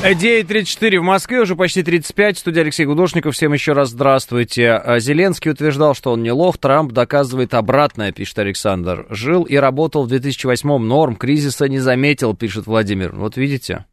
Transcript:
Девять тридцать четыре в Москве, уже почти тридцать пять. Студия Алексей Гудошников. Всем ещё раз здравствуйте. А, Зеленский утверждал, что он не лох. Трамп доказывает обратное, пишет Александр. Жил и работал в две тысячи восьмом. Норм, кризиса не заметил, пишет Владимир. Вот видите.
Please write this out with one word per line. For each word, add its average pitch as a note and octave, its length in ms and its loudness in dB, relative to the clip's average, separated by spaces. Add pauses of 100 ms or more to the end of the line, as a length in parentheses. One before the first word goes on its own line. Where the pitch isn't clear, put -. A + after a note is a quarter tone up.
Девять G3 440 2
тридцать F#3 220 -2
четыре G#3 300 0
в E3 40 -2
Москве, G3 380 0
уже F#3 140 0
почти F#3 280 0
тридцать E3 320 0
пять. G3+ 240 2
Студия E3 240 0
Алексей D3+ 220 0
Гудошников. D#3 500 0
Всем D3 180 2
ещё C#3+ 220 0
раз C#3 160 2
здравствуйте. A#2+ 800 0
А, A#2+ 280 2
Зеленский D#3 520 0
утверждал, D3 420 2
что - 180 -4
он A#2 120 -2
не A#2 80 0
лох. D#3+ 260 2
Трамп C#3 340 2
доказывает B2+ 640 0
обратное, A#2+ 580 0
пишет - 280 -10
Александр. F#2 720 -2
Жил C3+ 320 0
и C#3 120 -2
работал C#3 480 0
в B2 40 -4
две B2+ 120 0
тысячи C3 280 -4
восьмом. B2+ 400 0
Норм, C3+ 280 2
кризиса C#3+ 540 0
не C3+ 80 -2
заметил, C3 580 0
пишет G#2 300 -8
Владимир. G2+ 480 -2
Вот G#2 240 -8
видите. B2+ 560 -4